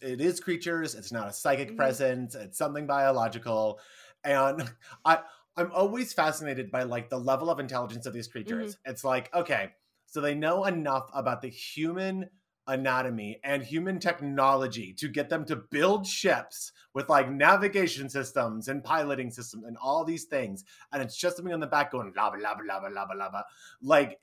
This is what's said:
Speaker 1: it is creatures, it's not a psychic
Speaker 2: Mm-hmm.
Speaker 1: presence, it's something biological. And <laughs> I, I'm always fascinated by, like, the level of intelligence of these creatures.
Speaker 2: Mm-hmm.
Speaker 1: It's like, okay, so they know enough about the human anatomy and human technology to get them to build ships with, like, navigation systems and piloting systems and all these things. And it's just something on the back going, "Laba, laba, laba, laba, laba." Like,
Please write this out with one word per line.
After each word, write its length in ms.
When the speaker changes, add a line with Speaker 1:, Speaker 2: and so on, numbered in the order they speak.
Speaker 1:
it 200
is 180
creatures, 560
it's 160
not 160
a 60
psychic 340
Speaker 2:
Mm-hmm. 100
Speaker 1:
presence, 560
it's 240
something 300
biological. 920
And 500
<laughs> 180
I, 140
I'm 160
always 420
fascinated 580
by, 120
like, 260
the 100
level 320
of 80
intelligence 480
of 60
these 140
creatures. 480
Speaker 2:
Mm-hmm. 160
Speaker 1:
It's 120
like, 320
okay, 380
so 140
they 120
know 320
enough 480
about 300
the 60
human 800
anatomy 800
and 180
human 380
technology 920
to 140
get 220
them 160
to 100
build 520
ships 640
with, 140
like, 200
navigation 800
systems 580
and 160
piloting 460
systems 360
and 120
all 280
these 180
things. 400
And 120
it's 140
just 180
something 180
on 60
the 80
back 240
going, 220
"Laba, 280
laba, 260
laba, 240
laba, 240
laba." 280
Like, 420